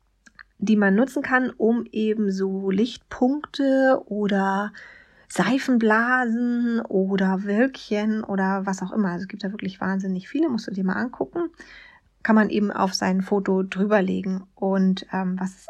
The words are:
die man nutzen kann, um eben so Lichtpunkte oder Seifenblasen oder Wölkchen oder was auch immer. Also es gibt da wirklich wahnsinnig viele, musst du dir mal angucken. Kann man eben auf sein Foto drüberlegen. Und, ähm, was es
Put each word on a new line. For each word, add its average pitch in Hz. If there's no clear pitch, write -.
die 208
man 196
nutzen 269
kann, 254
um 226
eben 214
so 190
Lichtpunkte 269
oder 202
Seifenblasen 240
oder 190
Wölkchen 214
oder 196
was 190
auch 185
immer. 208
Also 175
es 196
gibt -
da 196
wirklich 196
wahnsinnig 190
viele, 311
musst 226
du -
dir 190
mal 185
angucken. 330
Kann 220
man 214
eben 202
auf 190
sein 190
Foto 196
drüberlegen. 190
Und, 190
ähm, 185
was 190
es -